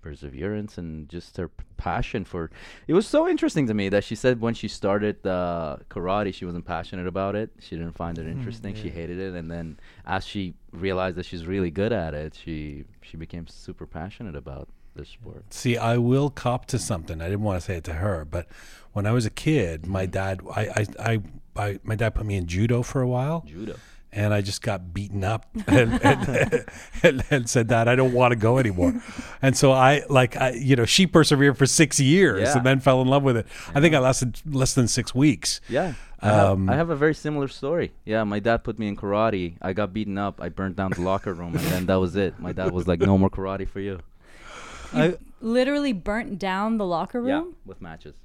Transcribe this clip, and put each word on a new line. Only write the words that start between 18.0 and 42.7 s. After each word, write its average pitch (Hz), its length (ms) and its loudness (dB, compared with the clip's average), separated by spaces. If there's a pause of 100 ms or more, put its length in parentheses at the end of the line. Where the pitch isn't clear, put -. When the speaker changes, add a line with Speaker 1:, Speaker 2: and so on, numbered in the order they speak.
Speaker 3:
but 82 200 -6 (480)
when 101 140 -2
I 110 40 2
was 120 140 2
a 107 60 -2
kid, 85 560 0
my 95 160 -2
Speaker 1:
Mm-hmm. 90 80 -4
Speaker 3:
dad, 95 300 -4 (140)
I, 104 60 -2 (380)
I, - 140 -2
I, 110 80 0 (480)
I, 98 140 -6
my 110 120 -2
dad 110 180 0
put 104 140 -4
me 101 100 -2
in 87 80 -2
judo 113 380 2
for 135 180 -2
a 123 60 2
while. 139 400 -2
Speaker 1:
Judo. 85 280 -12 (420)
Speaker 3:
And 104 160 2
I 104 60 2
just 101 220 -4
got 90 320 -6
beaten 98 320 -4
up 110 200 -2 (120)
<laughs> 208 100 -6
and, 240 340 6
and, - 640 2 (380)
and, 135 260 6
and 127 200 2
said, 117 180 4
"Dad, 113 220 4
I 123 80 6
don't 131 160 4
wanna 123 240 6
go 117 220 4
anymore." 90 340 2 (280)
Speaker 1:
<laughs> - 200 -12
Speaker 3:
And 135 160 4
so 135 160 6
I, 135 360 6
like, 127 280 4
I, 131 140 2
you 127 260 4
know, 117 80 4
she 185 200 6
persevered 143 520 6
for 143 80 6
six - 340 4
years 139 440 6
Speaker 1:
Yeah. 139 140 2
Speaker 3:
and 123 80 2
then 135 140 4
fell 131 220 6
in 127 80 2
love 139 140 4
with 131 120 4
it. 113 100 -2 (300)
I 143 60 4
think 165 100 6
Speaker 1:
Yeah. 151 80 4
Speaker 3:
I 127 40 2
lasted 127 420 2
less 135 280 0
than 123 140 4
six - 260 -2
weeks. 131 540 2
Speaker 1:
Yeah. 139 280 -2 (260)
I 101 80 2
have, 104 220 6
Speaker 3:
Um, 95 180 2
Speaker 1:
I 123 80 4
have 165 120 0
a 160 60 0
very 151 180 4
similar 147 360 -4
story. 143 420 -2 (140)
Yeah, 110 180 0
my 104 160 0
dad 113 240 2
put 110 160 -6
me 110 80 -2
in 101 80 -4
karate. 101 640 0
I 95 120 -4
got 98 200 -2
beaten 101 240 -4
up. 101 240 -4
I 87 60 -6
burned 92 300 -6
down 95 140 -2
the 87 100 -4
locker 95 320 -2
room, 85 240 -8
and 85 100 -2
then 90 200 -2
that 95 120 4
was 90 160 0
it. 98 240 -2
My 87 140 -8
dad 92 180 -2